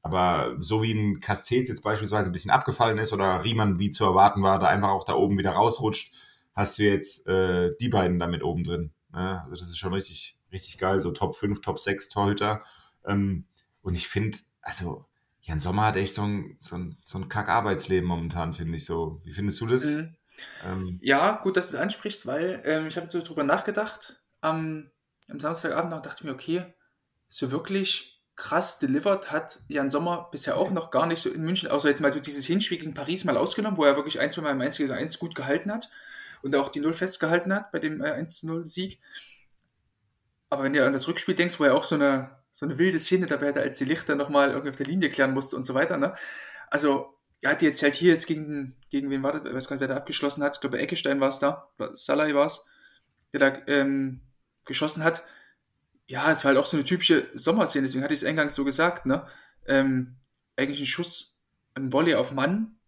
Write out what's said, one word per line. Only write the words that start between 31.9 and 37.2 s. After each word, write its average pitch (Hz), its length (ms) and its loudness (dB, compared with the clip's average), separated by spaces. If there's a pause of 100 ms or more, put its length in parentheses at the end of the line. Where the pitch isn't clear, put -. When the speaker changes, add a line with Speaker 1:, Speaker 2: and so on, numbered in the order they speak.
Speaker 2:
mal 139 100 4
so 147 80 -2
dieses 143 260 -4
Hinspiel 180 320 0
gegen 156 160 -10
Paris 185 320 -4
mal 135 120 2
ausgenommen, 196 400 0
wo 156 80 4
er 139 100 8
wirklich 147 240 -4
ein, 147 120 2
zwei - 120 -4
Mal 147 80 0
im 131 100 0
Eins 147 160 -2
gegen 135 140 0
eins 160 280 -4
gut 170 160 -8
gehalten 143 360 -2
hat 226 180 -8 (520)
und 139 140 -2
auch 139 140 2
die 147 100 -6
Null 156 140 0
festgehalten 175 600 2